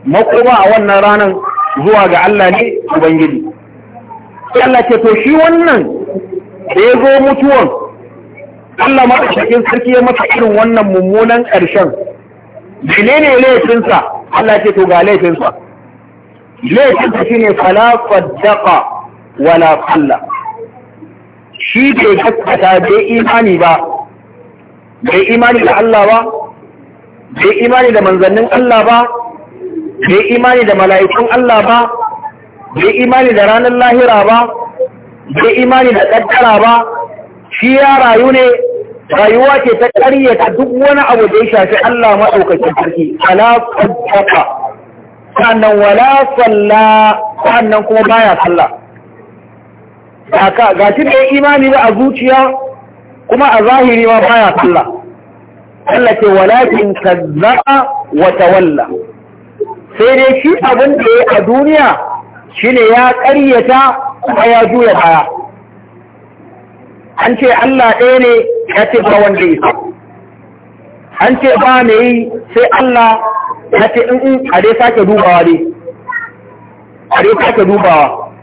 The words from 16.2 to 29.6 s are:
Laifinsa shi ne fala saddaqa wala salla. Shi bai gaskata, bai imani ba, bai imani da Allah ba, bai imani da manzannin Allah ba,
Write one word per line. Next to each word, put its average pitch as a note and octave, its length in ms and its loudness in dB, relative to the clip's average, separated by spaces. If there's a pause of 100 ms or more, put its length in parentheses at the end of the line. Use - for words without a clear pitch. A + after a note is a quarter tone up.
Laifinsa A#3 640 0
shi A#3 120 -2
ne G#3+ 160 0
fala A3+ 560 0
saddaqa G3 680 0 (600)
wala D#3+ 480 2
salla. D3 340 -2 (1400)
Shi C4 380 -2
bai G3 220 2
gaskata, A3+ 640 0
bai G#3 180 0 (100)
imani A#3 500 0
ba, E3 200 2 (1200)
bai G3 280 0
imani A#3+ 340 2
da - 140 2
Allah G#3+ 280 2
ba, A3 140 2 (1120)
bai - 220 -2 (100)
imani B3 300 2
da G#3+ 100 2
manzannin F#3+ 480 0
Allah A#3+ 320 2
ba, A#3 160 2 (1040)